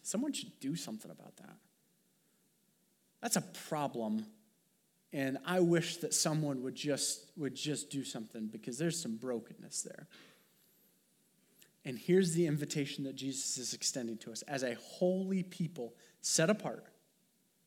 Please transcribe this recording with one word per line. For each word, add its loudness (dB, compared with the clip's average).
someone 0
should -10
do -2
something -8
about -16
that. -20
That's 2
a 4
problem, 0
and 0
I 2
wish 6
that -2
someone 2
would -4
just, 0
would -2
just -2
do -2
something -6
because -8
there's 2
some -4
brokenness -6
there." -12
And -4
here's 6
the 6
invitation 0
that -6
Jesus -4
is -4
extending -2
to -12
us. -8
As -4
a 0
holy 2
people -4
set 6
apart 0